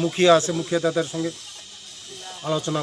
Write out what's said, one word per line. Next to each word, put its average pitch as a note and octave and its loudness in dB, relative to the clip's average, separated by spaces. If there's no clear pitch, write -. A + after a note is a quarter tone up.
মুখিয়া F3 6
আছে, D#3+ 0
মুখিয়া E3 -2
তাদের E3 0
সঙ্গে E3 -4
আলোচনা D3+ -2